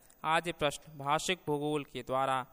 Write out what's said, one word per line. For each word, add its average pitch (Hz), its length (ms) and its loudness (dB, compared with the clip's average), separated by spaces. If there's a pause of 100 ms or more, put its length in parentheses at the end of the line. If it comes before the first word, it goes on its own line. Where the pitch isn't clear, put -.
(260)
आदि 165 260 2
प्रश्न 156 460 -4
भाषिक 151 500 0
भूगोल 147 360 0
के 127 180 -10
द्वारा 131 520 0